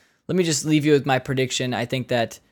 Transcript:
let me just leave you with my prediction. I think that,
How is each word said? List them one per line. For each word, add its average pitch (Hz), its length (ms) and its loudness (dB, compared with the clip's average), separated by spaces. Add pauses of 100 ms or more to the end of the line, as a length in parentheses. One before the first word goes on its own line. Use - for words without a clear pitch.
(260)
let 165 100 -2
me 185 60 4
just 165 220 -2
leave 151 200 2
you 151 80 4
with 139 140 4
my 131 120 2
prediction. 131 540 -2
I 123 120 -2
think 127 240 -4
that, 117 320 -2 (120)